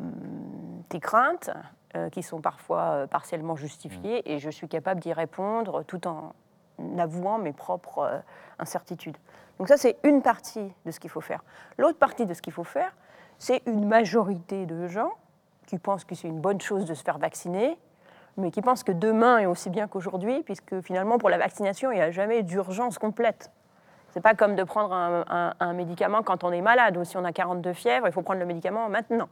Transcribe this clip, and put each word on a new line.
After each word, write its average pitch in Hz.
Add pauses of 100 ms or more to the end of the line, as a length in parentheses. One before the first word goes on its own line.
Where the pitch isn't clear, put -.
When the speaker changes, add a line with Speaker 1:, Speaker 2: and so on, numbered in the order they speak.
(880)
Speaker 1:
tes 175
craintes, 269 (440)
euh, 165
qui 175
sont 165
parfois, -
euh, 151
partiellement 160
justifiées, 180
Speaker 2:
Mmh. -
Speaker 1:
et 147
je 143
suis -
capable 180
d'y 165
répondre 170
tout 180
en 160 (640)
avouant 175
mes 170
propres, -
euh, 143 (400)
incertitudes. » - (420)
Donc 190
ça, 285
c'est 254
une 285
partie 208 (120)
de 170
ce 160
qu'il 170
faut 160
faire. - (340)
L'autre 311
partie 262
de 180
ce -
qu'il 160
faut -
faire, 349 (420)
c'est -
une 208
majorité 196
de 165
gens 220 (560)
qui 185
pensent 196
que -
c'est 170
une 160
bonne 190
chose 196
de 160
se -
faire 151
vacciner, 196 (600)
mais 180
qui 214
pensent 247
que -
demain 220
est 196
aussi 175
bien 208
qu'aujourd'hui, 196
puisque -
finalement, 190
pour 208
la 175
vaccination, 202
il 233
n'y 180
a 160
jamais 208
d'urgence 190
complète. 220 (600)
C'est 180
pas 220
comme 208
de 190
prendre 208
un, 175
un, 175
un 175
médicament 180
quand 185
on 175
est 175
malade, 220
ou 175
si 175
on 180
a 175
quarante-deux 180
fièvres, 240
il 175
faut 180
prendre 190
le 180
médicament 185
maintenant, 233